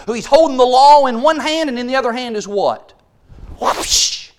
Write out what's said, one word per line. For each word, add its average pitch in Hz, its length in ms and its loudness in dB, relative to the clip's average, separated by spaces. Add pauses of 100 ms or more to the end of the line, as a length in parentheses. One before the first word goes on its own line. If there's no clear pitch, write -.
who 226 80 -6
he's 220 120 -10
holding 302 300 2
the 247 100 2
law 277 400 6
in 233 140 -4
one 311 180 0
hand, 311 300 -4
and 240 100 -6
in 247 80 -8
the 254 100 -6
other 247 160 -2
hand 233 240 -8
is 190 120 -8
what? 170 460 -4 (640)
Whoosh! - 800 -4